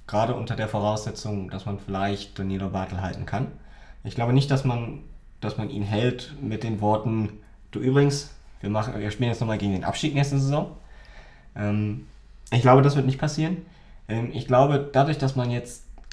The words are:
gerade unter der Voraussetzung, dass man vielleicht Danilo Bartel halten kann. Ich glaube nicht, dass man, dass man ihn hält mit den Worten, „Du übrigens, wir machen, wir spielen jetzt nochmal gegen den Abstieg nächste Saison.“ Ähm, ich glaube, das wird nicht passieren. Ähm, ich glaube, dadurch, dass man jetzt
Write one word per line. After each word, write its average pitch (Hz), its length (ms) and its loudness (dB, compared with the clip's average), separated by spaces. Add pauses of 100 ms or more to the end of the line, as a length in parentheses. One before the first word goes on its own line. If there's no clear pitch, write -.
gerade 113 280 2
unter 110 220 -4
der 110 120 -2
Voraussetzung, 104 840 -2
dass 95 160 -8
man 101 120 -4
vielleicht 98 600 -4
Danilo 95 320 -2
Bartel 95 320 -4
halten - 240 -6
kann. 110 220 -2 (560)
Ich 107 100 -8
glaube 120 180 0
nicht, 139 180 6
dass 135 140 2
man, 120 360 -2 (400)
dass - 180 -4
man 107 120 -2
ihn 104 120 -4
hält 107 580 -2
mit 107 240 -4
den 110 160 -2
Worten, 107 580 0 (340)
„Du - 60 -4
übrigens, 143 520 4 (300)
wir 104 100 -4
machen, 107 280 -2
wir 104 120 -2
spielen 117 200 0
jetzt 117 100 -2
nochmal 110 180 0
gegen 101 140 0
den 92 120 -2
Abstieg 139 300 -2
nächste 139 240 2
Saison.“ 139 320 0 (840)
Ähm, 104 520 -2 (440)
ich 117 120 4
glaube, 131 200 10
das 139 140 6
wird 135 100 2
nicht 131 120 0
passieren. 160 400 -2 (540)
Ähm, 117 200 -2
ich - 140 -8
glaube, 139 460 6
dadurch, 147 260 4
dass 135 180 0
man 123 140 0
jetzt - 340 -6 (280)